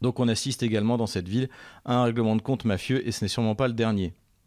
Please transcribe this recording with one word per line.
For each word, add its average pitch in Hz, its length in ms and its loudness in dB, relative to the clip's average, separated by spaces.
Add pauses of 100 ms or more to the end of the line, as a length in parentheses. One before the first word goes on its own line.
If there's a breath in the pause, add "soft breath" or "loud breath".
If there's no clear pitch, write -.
Donc 123 180 -2
on 123 100 2
assiste 120 340 -2
également 110 340 2
dans 117 100 0
cette 90 220 -4
ville 123 220 0 (340 loud breath)
à 123 140 0
un 123 60 4
règlement 113 320 2
de 107 60 0
compte 135 220 -2
mafieux 117 420 0
et 117 60 -2
ce - 100 -4
n'est 101 60 0
sûrement 110 260 0
pas 127 140 0
le 120 60 -2
dernier. 104 400 0 (320)